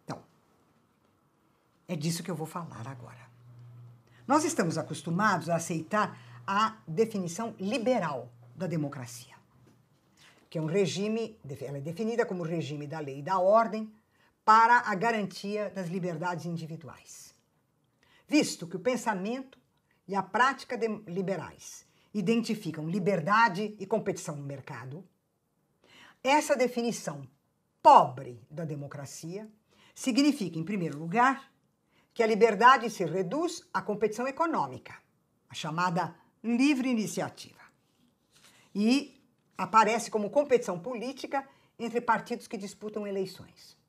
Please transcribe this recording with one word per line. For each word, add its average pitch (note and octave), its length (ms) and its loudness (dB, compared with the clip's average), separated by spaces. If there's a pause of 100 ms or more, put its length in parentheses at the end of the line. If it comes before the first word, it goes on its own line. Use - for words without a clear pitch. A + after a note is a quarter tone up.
Então, - 180 -10 (1700)
é F3 80 -6
disso E3 280 -4
que G3 80 -8
eu E3+ 40 -4
vou D#3 120 -8
falar C3 400 -12
agora. B2 380 -16 (1000)
Nós D4+ 160 4
estamos F3 340 0
acostumados E3+ 720 -2
a E3+ 60 0
aceitar E3+ 640 -2 (300)
a G#3+ 300 0 (100)
definição G3+ 720 -4
liberal G3 720 -2 (240)
da F3+ 120 -6
democracia, C#3+ 680 -6 (1120)
que - 80 -8
é D#3 40 -2
um D#3 40 -2
regime, G3+ 720 0 (240)
ela C#3 160 -8
é C#3 40 -8
definida A3 440 -2
como F3+ 180 -6
regime D3+ 440 -4
da D#3+ 120 -8
lei C#3 200 -8
e D3 40 -10
da F#3 160 0
ordem G#3+ 520 4 (540)
para A3+ 360 8
a G#3 120 -2
garantia G3+ 760 -2
das F3+ 160 -8
liberdades F3 580 -4
individuais. D#3+ 920 -12 (920)
Visto B3+ 400 2
que G3 80 -12
o F3+ 40 -6
pensamento A#3 760 -2 (500)
e F#3 60 -8
a G3 80 0
prática B3 560 0
de-, G#3+ 300 -4
liberais E3+ 760 -8 (300)
identificam G#3 720 -2
liberdade G3 920 2
e F#3+ 80 -8
competição G3 480 -2
no C#3+ 80 -10
mercado, C3+ 600 -12 (1200)
essa D4 320 4
definição A#3 720 -2 (540)
pobre C3+ 580 8 (100)
da D#3+ 140 -10
democracia D3+ 840 -10 (460)
significa, A3 640 0
em E3 40 -4
primeiro E3 340 -4
lugar, A#3 540 0 (600)
que A#3 100 2
a A3+ 40 4
liberdade A3+ 640 6
se - 140 -4
reduz F#3+ 720 -4
à F#3+ 80 -2
competição G#3+ 460 -2
econômica, B3 680 -4 (540)
a - 40 -18
chamada E3+ 640 -2 (280)
livre B3+ 460 2
iniciativa, F#3 720 -4 (1120)
e B3 480 2 (360)
aparece G#3+ 540 4
como G#3 180 -2
competição A#3+ 500 2
política C4 680 -6 (300)
entre A3+ 220 -4
partidos A3+ 480 -2
que A3 100 -10
disputam G#3 480 -10
eleições. - 720 -8 (120)